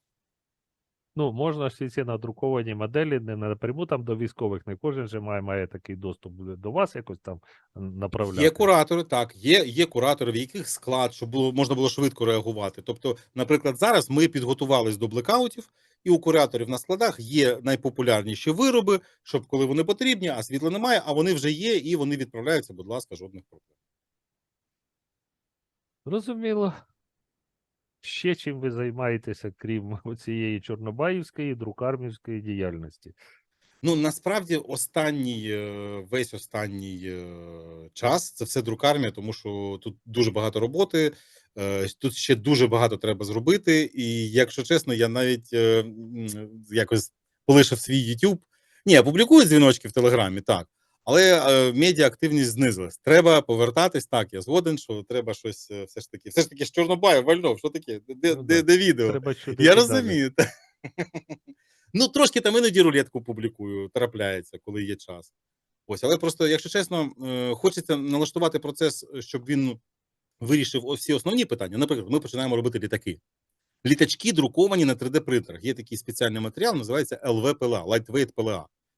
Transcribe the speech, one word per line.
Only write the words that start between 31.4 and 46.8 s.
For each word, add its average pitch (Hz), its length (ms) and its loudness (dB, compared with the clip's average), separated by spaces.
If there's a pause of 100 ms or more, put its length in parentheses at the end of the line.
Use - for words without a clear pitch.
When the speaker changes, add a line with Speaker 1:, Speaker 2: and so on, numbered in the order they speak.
Speaker 1:
друкармівської 117 840 -8
діяльності? 87 720 -8 (680)
Speaker 2:
Ну, 160 140 0
насправді, 170 600 -4
останній, 135 960 -6
е, 104 600 -8
весь 123 240 -4
останній, 98 720 -10
е, 85 880 -14
час 143 400 -2
це - 120 -10
все 127 180 -4
друкармія, 123 480 0
тому 107 220 -12
що 101 500 -10
тут 101 220 -12
дуже 113 260 0
багато 107 300 -2
роботи, 151 520 0 (460)
е, 98 280 -2 (120)
тут 131 160 -4
ще - 200 2
дуже 127 320 2
багато 113 300 2
треба 107 280 -4
зробити, 156 720 0
і, 117 360 -4
якщо 123 320 2
чесно, 123 320 0
я 117 140 2
навіть, 123 440 -2
е, 113 280 4
м, 113 460 -10 (440)
якось 107 420 0 (340)